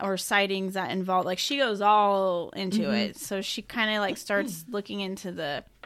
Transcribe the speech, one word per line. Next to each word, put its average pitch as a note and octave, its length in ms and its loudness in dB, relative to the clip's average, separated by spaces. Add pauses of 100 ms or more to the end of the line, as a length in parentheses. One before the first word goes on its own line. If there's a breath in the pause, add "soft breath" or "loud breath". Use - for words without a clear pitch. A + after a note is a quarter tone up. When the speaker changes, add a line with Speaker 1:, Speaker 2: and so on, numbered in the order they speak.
Speaker 1:
or G3 140 0
sightings F#3+ 580 2
that F#3 160 -2
involved, F#3 360 2
like, F#3 120 -2
she - 200 -2
goes A3+ 240 2
all G3 680 4
into G3 320 -2
Speaker 2:
Mm-hmm. G#3 120 0
Speaker 1:
it. - 240 0
So G3 240 -6
she - 200 -6
kinda, G#3+ 380 0
like, G3 160 0
starts G3+ 500 -2
Speaker 2:
<clears throat> - 40 -14
Speaker 1:
looking G3+ 300 -6
into F#3+ 320 -6
the, D3+ 320 -4 (220)